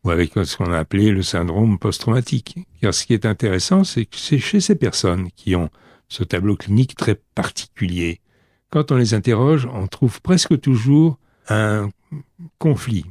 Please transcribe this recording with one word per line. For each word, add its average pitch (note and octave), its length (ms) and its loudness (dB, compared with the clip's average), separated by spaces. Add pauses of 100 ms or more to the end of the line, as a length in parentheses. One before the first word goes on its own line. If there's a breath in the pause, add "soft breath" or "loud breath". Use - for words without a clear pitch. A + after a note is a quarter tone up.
ou E2+ 60 0
avec E2+ 220 2
ce G2 220 -2
qu'on F2 160 -2
a E2 80 0
appelé G2 320 2
le F#2+ 100 0
syndrome F#2 560 0
post-traumatique. A#2 840 -4 (200)
Car G2 140 0
ce - 120 -4
qui A#2+ 80 2
est A2 120 0
intéressant, G#2+ 580 0
c'est A#2+ 220 -2
que - 100 -20
c'est - 240 0
chez G3+ 220 0
ces G3+ 140 2
personnes F#2 600 0
qui F#2 220 -2
ont E2 120 -2 (380 soft breath)
ce - 160 -8
tableau G2 320 0
clinique A2 400 0
très - 240 -2 (160)
particulier. F2+ 880 -6 (480)
Quand D3+ 240 0
on - 20 2
les A2+ 180 2
interroge, B2 600 2
on G2 140 -6
trouve - 340 -2
presque F3 400 2
toujours C#3 560 4 (320)
un G#2+ 400 0 (680)
conflit. A#2 520 -2